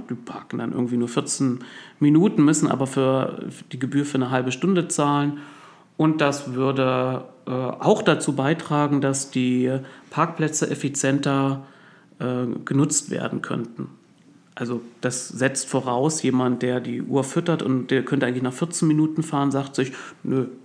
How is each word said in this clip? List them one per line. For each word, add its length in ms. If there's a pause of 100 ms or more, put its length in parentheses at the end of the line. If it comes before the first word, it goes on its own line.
(100)
die 40
parken 440
dann 140
irgendwie 260
nur 100
vierzehn 520 (400)
Minuten, 440
müssen 240
aber 180
für 520 (340)
die 60
Gebühr 260
für 120
eine 140
halbe 220
Stunde 360
zahlen. 500 (580)
Und 240
das 320
würde, 720 (220)
äh, 40
auch 520
dazu 320
beitragen, 680
dass 300
die 420 (380)
Parkplätze 580
effizienter, 960 (540)
äh, 260 (220)
genutzt 440
werden 300
könnten. 480 (640)
Also 280 (180)
das 280
setzt 380
voraus, 560
jemand, 380
der 200
die 200
Uhr 240
füttert 380
und 280
der 140
könnte 220
eigentlich 160
nach 100
vierzehn 340
Minuten 360
fahren, 280
sagt 260
sich, 160 (320)
„Nö, 240 (160)